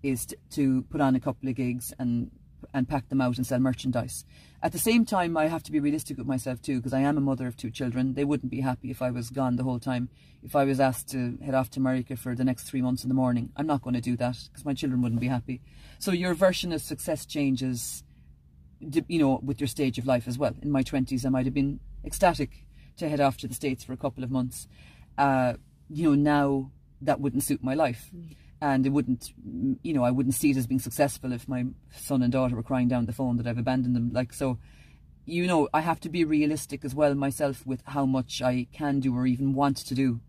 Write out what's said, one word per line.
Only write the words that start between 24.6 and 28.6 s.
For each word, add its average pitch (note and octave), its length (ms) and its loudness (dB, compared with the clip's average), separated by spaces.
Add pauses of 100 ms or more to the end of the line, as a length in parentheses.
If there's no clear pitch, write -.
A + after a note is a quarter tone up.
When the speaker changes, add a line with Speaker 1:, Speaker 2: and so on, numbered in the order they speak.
Speaker 1:
Uh, C3 360 4 (360)
you D#3 140 -4
know, D3+ 100 6
now C#3+ 580 4 (300)
that C#3 180 0
wouldn't C#3 220 0
suit - 220 -2
my C3 100 -2
life. C3+ 420 -2
Speaker 2:
Mm. E3+ 200 -16 (280)